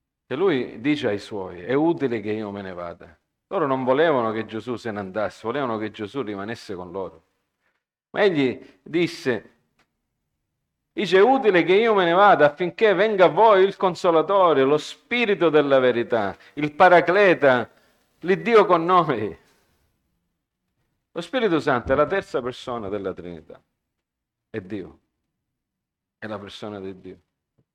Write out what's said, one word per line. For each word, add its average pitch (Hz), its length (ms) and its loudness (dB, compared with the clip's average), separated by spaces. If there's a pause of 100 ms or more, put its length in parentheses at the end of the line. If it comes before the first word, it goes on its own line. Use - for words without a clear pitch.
(260)
E 123 80 -10
lui 135 460 -2
dice 139 280 -2
ai 104 100 -2
suoi, 92 440 -12
"È 98 100 -6
utile 139 480 0
che 104 120 -6
io 107 180 -8
me 101 120 -12
ne 95 120 -12
vada." 85 440 -16 (280)
Loro 175 200 -4
non 131 180 -2
volevano 131 480 2
che 107 120 -6
Gesù 110 320 -10
se 113 140 -10
ne 104 100 -8
andasse, 98 460 -8
volevano 120 320 -4
che 107 120 -8
Gesù 110 320 -10
rimanesse 104 520 -12
con 90 160 -14
loro. 85 380 -12 (840)
Ma - 120 -2
egli 147 600 -2
disse, 147 720 -4 (1400)
dice, 185 240 -2
"È 190 40 8
utile 208 420 4
che 165 120 2
io 220 200 2
me 185 100 2
ne 170 80 0
vada 175 380 6
affinché 180 420 0
venga 190 340 2
a - 20 8
voi 190 360 4
il 196 120 -2
Consolatore, 165 880 2
lo 143 120 2
Spirito 202 720 -2
della 143 300 4
verità, 117 580 0 (180)
il 147 200 -6
Paracleta, 170 960 4 (500)
l'Iddio 185 460 2
con 170 180 2
noi." 151 540 0 (1700)
Lo 165 80 -12
Spirito 185 400 -2
Santo 131 320 -2
è - 20 2
la 147 120 2
terza 165 360 -6
persona 120 460 -10
della 95 260 -8
Trinità. 85 480 -18 (880)
È 110 100 -10
Dio. 92 380 -14 (1200)
È 110 80 -16
la 107 120 -12
persona 101 420 -14
di 95 200 -14
Dio. 90 220 -20 (520)